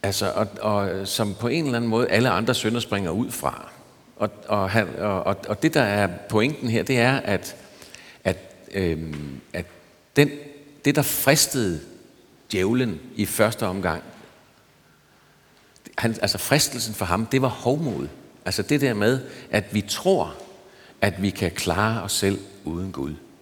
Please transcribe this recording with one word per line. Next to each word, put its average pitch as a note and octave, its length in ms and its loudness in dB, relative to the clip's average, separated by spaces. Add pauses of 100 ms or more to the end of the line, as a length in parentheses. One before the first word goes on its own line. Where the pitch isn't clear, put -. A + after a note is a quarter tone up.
Altså, G2 300 0
og, G#2 160 0 (120)
og G2+ 480 -2
som G#2 260 -2
på A2+ 140 -4
en D#3 160 0
eller B2+ 120 0
anden A#2 140 0
måde A#2 180 2
alle A#2 220 4
andre G#2+ 240 2
synder A#2 260 0
springer G2 300 -2
ud G2+ 200 -2
fra. - 400 -6 (460)
Og, G#2 140 -2 (160)
og G2 240 0
han, G#2 180 4 (100)
og, F#2+ 260 -2
og, G2 120 0 (120)
og G#2 140 -2
det, D#3+ 120 2
der D3 80 4
er G#2 240 2 (220)
pointen B2 400 0
her, A2+ 140 2
det B2+ 160 2
er, B2+ 180 4
at, - 400 -2 (680)
at, F#2 140 0 (340)
øhm, D#2 680 -4 (120)
at F2 140 -6 (500)
den, C#3+ 140 6 (540)
det, C#3+ 120 4
der D3+ 60 4
fristede A2+ 800 2 (720)
djævlen G2+ 480 0 (140)
i G#2 120 0
første A2 400 2
omgang, F2+ 360 -2 (2000)
han, A2+ 240 -2
altså G2 160 0
fristelsen A#2 560 0
for - 100 -4
ham, G#2+ 220 0
det C3 160 2
var C3+ 60 2
hovmod. B2 600 -2 (360)
Altså G2 180 -2
det C#3+ 180 2
der C3 140 2
med, A2+ 260 4 (300)
at G#2 140 2 (100)
vi G#2 60 4
tror, F#2+ 540 0 (680)
at F#2+ 220 2
vi G2+ 80 2
kan F2+ 200 -2
klare G#2 520 0
os G2 100 -4
selv G2 260 2 (260)
uden F2 280 -6
Gud. C#2+ 220 -6 (280)